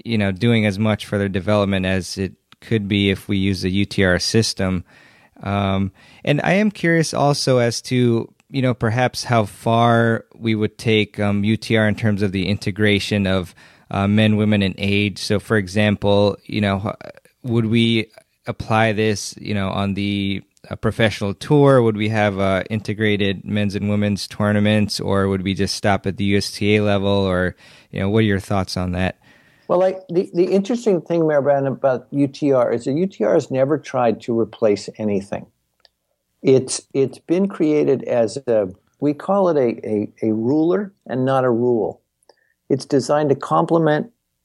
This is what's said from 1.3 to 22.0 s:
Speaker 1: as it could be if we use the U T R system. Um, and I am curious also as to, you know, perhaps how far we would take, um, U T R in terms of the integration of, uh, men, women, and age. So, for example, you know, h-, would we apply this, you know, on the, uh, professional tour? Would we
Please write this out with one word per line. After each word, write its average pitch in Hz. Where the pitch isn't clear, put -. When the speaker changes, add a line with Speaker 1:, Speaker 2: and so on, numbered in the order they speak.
Speaker 1:
as 92
it 95
could 104
be 101
if -
we 104
use 95
the 95
U 98
T -
R 90
system. 92
Um, 98
and 143
I 165
am 208
curious 165
also 139
as 117
to, 120
you 135
know, 123
perhaps 120
how 117
far 117
we 113
would 107
take, 107
um, 101
U 107
T -
R 110
in 104
terms 104
of 101
the 92
integration 104
of, 92
uh, 98
men, 107
women, 107
and 95
age. 101
So, 104
for 110
example, 101
you -
know, 98
h-, -
would 117
we 117
apply 113
this, 107
you -
know, 98
on 98
the, 101
uh, 107
professional 104
tour? 139
Would 110
we 107